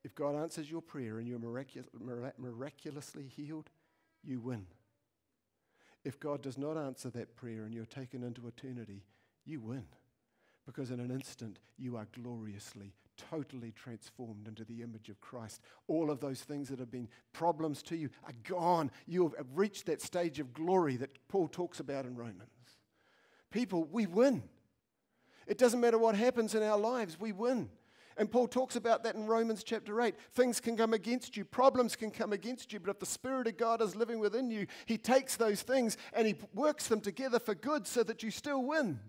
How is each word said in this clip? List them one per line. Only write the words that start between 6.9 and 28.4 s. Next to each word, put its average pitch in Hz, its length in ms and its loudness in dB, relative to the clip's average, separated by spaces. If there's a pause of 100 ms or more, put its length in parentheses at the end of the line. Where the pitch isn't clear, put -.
that 117 240 -8
prayer 110 300 -10
and 110 60 -10
you're 117 140 -8
taken 127 380 -10
into 120 240 -10
eternity, 113 560 -12 (420)
you 147 160 -10
win. 113 240 -8 (800)
Because 131 240 -8
in 127 100 -4
an 123 120 -4
instant, 120 480 -10 (180)
you 123 200 -6
are 107 160 -10
gloriously, 107 800 -12 (200)
totally 131 580 -10
transformed 113 760 -14
into 110 180 -12
the 117 160 -12
image 110 280 -12
of 101 120 -18
Christ. 113 400 -12 (260)
All 160 220 2
of 143 100 0
those 135 220 -4
things 143 280 -8
that 131 100 -6
have 123 100 -8
been 120 180 -8 (240)
problems 160 520 0
to 170 120 -6
you 156 140 -4 (140)
are - 100 -16 (100)
gone. 170 460 4 (160)
You 165 320 4
have 131 180 -10
reached 202 300 2
that 160 160 0
stage 170 380 -2
of 131 120 -6
glory 160 440 4
that - 320 -8
Paul 185 200 2
talks 175 320 -6
about 139 280 -4
in 123 80 -8
Romans. 113 640 -14 (720)
People, 185 320 0
we 190 240 0
win. 208 340 6 (1040)
It 254 140 -2
doesn't 247 200 6
matter 233 200 6
what 226 160 6
happens 226 400 2
in 214 80 4
our 214 160 4
lives, 214 400 0
we 214 140 -4
win. 214 360 0 (480)
And 208 120 2
Paul 233 200 4